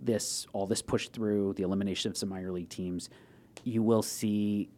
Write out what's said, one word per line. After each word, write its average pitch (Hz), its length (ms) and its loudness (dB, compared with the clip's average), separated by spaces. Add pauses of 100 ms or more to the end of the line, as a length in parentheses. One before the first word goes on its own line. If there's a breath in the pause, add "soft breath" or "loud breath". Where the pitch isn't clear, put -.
this, - 500 0
all 98 140 0
this 107 160 0
push - 260 -2
through, 104 460 2
the 98 80 -2
elimination 98 480 0
of - 80 -8
some 104 100 -4
minor 92 240 -6
league 87 160 -6
teams, 90 400 -6 (560 soft breath)
you 113 180 2
will 110 200 6
see 104 760 0